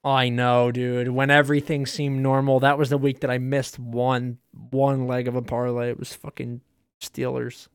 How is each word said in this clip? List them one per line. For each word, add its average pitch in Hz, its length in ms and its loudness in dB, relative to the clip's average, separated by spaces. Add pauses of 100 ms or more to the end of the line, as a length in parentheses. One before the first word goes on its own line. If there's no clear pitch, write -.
I 131 280 2
know, 123 420 2
dude. 123 380 -2
When 135 200 0
everything 143 560 4
seemed 139 340 -4
normal, 135 400 4
that 139 180 4
was 147 120 0
the 143 80 2
week 135 220 0
that 135 100 -2
I 123 80 -2
missed 131 400 -4
one, 123 600 -2 (320)
one 135 360 2
leg 123 220 -2
of 120 80 -4
a 123 60 -2
parlay. 120 480 -2
It 117 80 -8
was - 160 -12
fucking 123 460 -10 (420)
Steelers. 127 720 -6